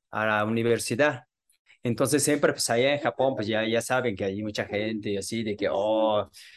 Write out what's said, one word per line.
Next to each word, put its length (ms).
a 160
la 180
universidad. 800
Entonces, 400
siempre, 300
pues, 180
allá 240
en 60
Japón, 340
pues, 120
ya, 200
ya 140
saben 360
que 80
hay 180
mucha 240
gente 440
y 60
así, 260
de 140
que, 140
oh, 600